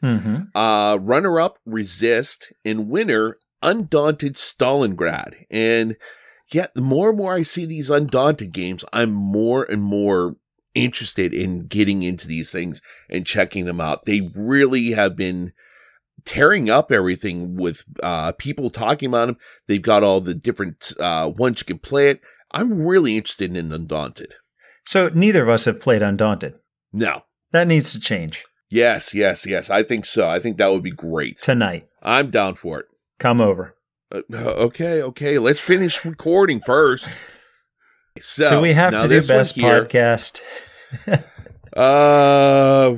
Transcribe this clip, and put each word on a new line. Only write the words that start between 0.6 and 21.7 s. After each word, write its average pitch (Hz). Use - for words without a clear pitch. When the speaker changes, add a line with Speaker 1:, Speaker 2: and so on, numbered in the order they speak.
Speaker 2:
runner-up, 165
Resist, 110
and 110
winner, 117
Undaunted 151
Stalingrad. 110
And 113
yet, 170
the 127
more 139
and 214
more 190
I 175
see 175
these 156
Undaunted 143
games, 90
I'm 117
more 107
and 104
more 101
interested 120
in 87
getting 101
into 90
these 80
things 85
and 90
checking 95
them 87
out. 78
They 104
really 127
have 101
been 90
tearing 151
up 135
everything 92
with, 87
uh, 82
people 135
talking 131
about 117
them. 123
They've 104
got 104
all 98
the 90
different, -
uh, 80
ones 120
you -
can 87